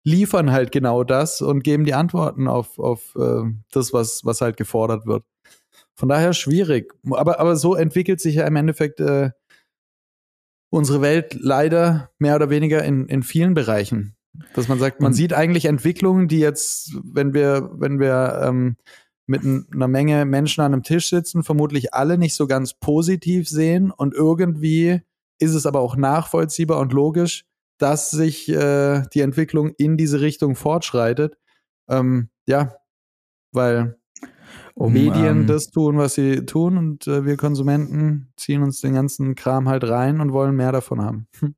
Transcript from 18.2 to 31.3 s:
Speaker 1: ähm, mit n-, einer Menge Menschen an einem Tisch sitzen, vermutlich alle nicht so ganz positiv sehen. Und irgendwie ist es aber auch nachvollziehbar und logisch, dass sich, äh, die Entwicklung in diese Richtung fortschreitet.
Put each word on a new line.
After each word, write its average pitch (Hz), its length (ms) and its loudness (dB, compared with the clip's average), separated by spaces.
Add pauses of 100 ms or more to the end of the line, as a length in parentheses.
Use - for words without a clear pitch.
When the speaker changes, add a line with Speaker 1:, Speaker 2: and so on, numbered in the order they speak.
Speaker 1:
ähm, 127 320 0 (500)
mit 135 160 -2
n-, 135 300 -2
einer 131 160 -2
Menge 147 380 2
Menschen 143 340 0
an 143 140 2
einem 127 80 0
Tisch 165 260 0
sitzen, 170 340 -2
vermutlich 147 520 -2
alle 151 240 2
nicht 165 160 0
so 147 120 -2
ganz 131 280 -2
positiv 170 720 0
sehen. 165 420 0
Und 139 240 -2
irgendwie 165 840 2 (400)
ist 160 140 2
es 151 120 0
aber 139 140 0
auch 123 160 -2
nachvollziehbar 160 840 0
und 135 120 -2
logisch, 156 520 0 (340)
dass 147 320 0
sich, 151 400 -2
äh, 143 520 2 (120)
die 151 60 2
Entwicklung 151 580 0
in 156 180 2
diese 147 240 2
Richtung 143 360 0
fortschreitet. 147 840 -2 (500)